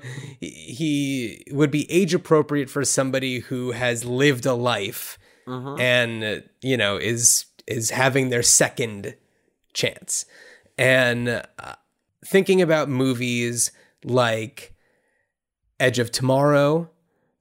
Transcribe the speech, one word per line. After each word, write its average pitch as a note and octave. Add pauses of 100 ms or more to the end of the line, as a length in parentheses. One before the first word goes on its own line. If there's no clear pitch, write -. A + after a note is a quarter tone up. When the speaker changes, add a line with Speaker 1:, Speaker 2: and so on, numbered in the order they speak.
(400)
Speaker 1:
he, D#2
he C3+
would C#3+
be C#3+
age F3
appropriate D3
for C#3+
somebody C3
who B2
has A#2+
lived B2+
a C3+
life A#2 (300)
Speaker 2:
Mm-hmm. B2+
Speaker 1:
and, A2+ (180)
you B2+
know, G2+
is, A2+ (200)
is A2+
having C3
their A#2+
second A2+ (580)
chance. - (520)
And, B2+
uh, - (500)
thinking F#3+
about D#3
movies A#2+ (320)
like A#2+ (1040)
Edge C3
of A#2
Tomorrow, C#3+ (500)